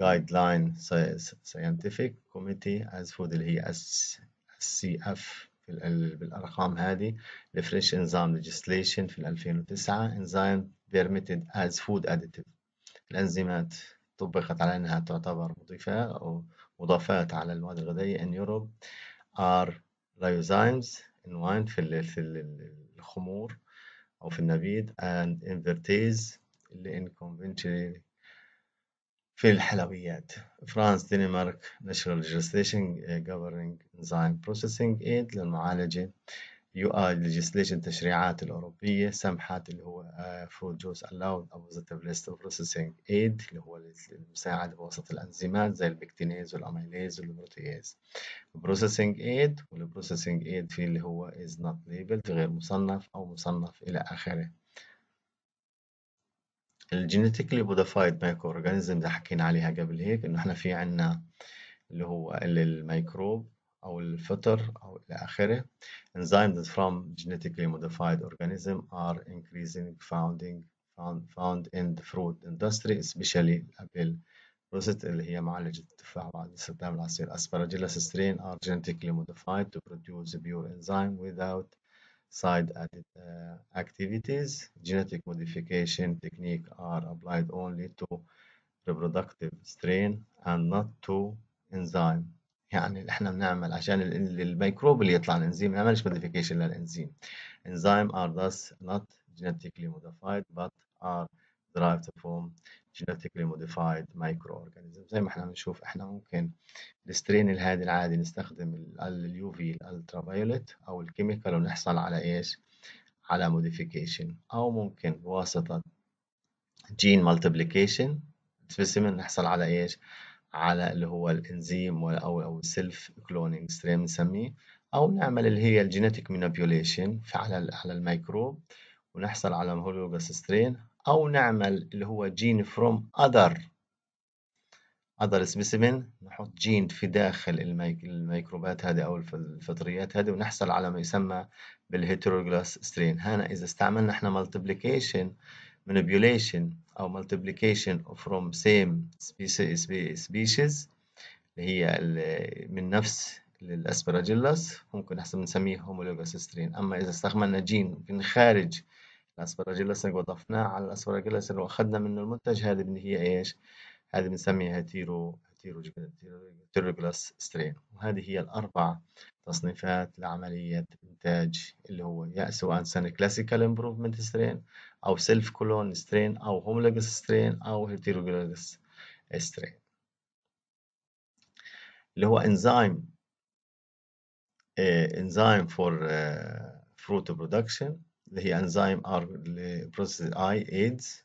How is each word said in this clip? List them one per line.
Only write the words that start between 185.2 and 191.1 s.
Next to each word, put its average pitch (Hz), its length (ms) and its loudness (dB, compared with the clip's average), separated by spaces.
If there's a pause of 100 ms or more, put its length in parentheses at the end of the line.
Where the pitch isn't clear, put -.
انزيم 95 460 6
فور، 82 440 0
آه، 78 720 -4 (140)
فروت 95 340 -2
برودكشن 113 680 -2 (300)
اللي 95 160 -6
هي 85 140 2
انزيم 95 480 2
ار، 90 160 0
اللي 87 640 -8
بروسيس 85 480 -4
اي 95 400 0
ايدز 117 520 -2